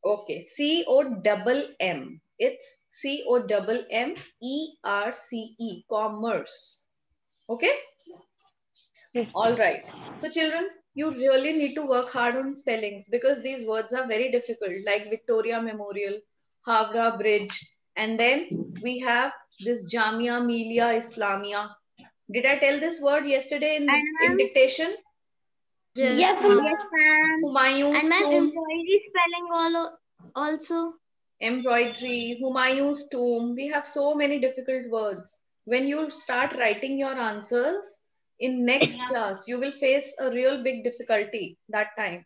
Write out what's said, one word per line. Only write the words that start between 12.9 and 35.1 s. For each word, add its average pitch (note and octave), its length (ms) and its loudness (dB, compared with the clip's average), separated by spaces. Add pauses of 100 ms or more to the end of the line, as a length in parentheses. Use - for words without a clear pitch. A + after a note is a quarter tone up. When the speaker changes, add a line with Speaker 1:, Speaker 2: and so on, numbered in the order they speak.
Speaker 1:
because B3 340 2
these B3+ 240 -6
words A3 260 -2
are B3+ 140 -2
very A#3 240 0
difficult, A3+ 420 -2 (140)
like G#3 240 -2
Victoria A3 520 -2
Memorial, G#3 560 -6 (480)
Howrah A3+ 520 2
Bridge, G#3 400 0 (380)
and A3 220 -2
then B3 640 0
we B3 180 -4
have B3+ 320 0 (320)
this A3 280 -2
Jamia A#3 520 0
Millia A#3 440 2 (120)
Islamia. G3+ 680 -4 (640)
Did A#3+ 140 0
I C#4+ 120 4
tell C#4+ 220 4
this D#4+ 200 -4
word C#4+ 260 2
yesterday C#4+ 500 0
in, D4 120 0
Speaker 2:
And D4 140 4 (200)
Speaker 1:
in F4 60 6
Speaker 2:
ma'am, F4+ 80 2
Speaker 1:
dictation? E4 580 4 (1000)
Speaker 3:
Yes, B3+ 240 2
Speaker 4:
Yes, F#4 240 4
Speaker 3:
ma'am. G4+ 140 10
Speaker 4:
ma'am. G#4 80 6
Speaker 2:
yes, G#4 180 0 (100)
ma'am. D#4 520 6
Speaker 1:
Humayun's C#4 560 4
Speaker 2:
And D#4 100 2
ma'am, F4+ 120 6
Speaker 1:
tomb. D4 120 4
Speaker 2:
embroidery E4 760 2
spelling F4 460 0
al-, E4 440 0 (360)
also. E4 600 -4 (460)
Speaker 1:
Embroidery, A#3+ 1000 -2
Humayun's C4+ 680 0
tomb. A#3+ 460 0
We C4+ 140 -6
have D4 180 -2
so D4 280 0
many C#4+ 260 0
difficult B3+ 500 -2
words. G#3 500 -6 (240)